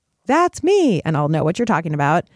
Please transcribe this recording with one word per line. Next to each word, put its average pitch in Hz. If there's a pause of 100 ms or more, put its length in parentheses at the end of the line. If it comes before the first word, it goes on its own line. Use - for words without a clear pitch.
(260)
"That's 339
me," 320
and 156
I'll 147
know 160
what 170
you're 240
talking 165
about, 147 (100)